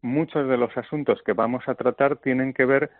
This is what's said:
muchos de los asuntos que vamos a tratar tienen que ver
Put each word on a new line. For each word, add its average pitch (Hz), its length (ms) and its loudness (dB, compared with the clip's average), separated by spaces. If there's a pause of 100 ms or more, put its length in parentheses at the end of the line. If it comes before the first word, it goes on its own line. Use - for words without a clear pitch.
muchos 143 480 -2
de 131 80 2
los 120 200 0
asuntos 131 460 -2
que 107 120 0
vamos 127 320 0
a 131 80 -2
tratar 139 420 0
tienen 131 380 -2
que 131 100 2
ver 135 360 2